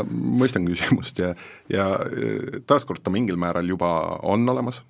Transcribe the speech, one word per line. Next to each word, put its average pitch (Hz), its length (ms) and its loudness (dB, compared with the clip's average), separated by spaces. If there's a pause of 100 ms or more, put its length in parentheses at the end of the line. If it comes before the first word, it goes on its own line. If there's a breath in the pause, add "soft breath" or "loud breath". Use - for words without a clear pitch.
mõistan 123 580 2
küsimust - 560 0
ja, 90 120 0 (360 loud breath)
ja, 98 160 2 (220)
äh, 110 580 -4
taaskord 135 380 2
ta 95 100 0
mingil 101 240 0
määral 87 320 0
juba 87 220 0 (340)
on 107 240 4
olemas, 123 300 -2 (100)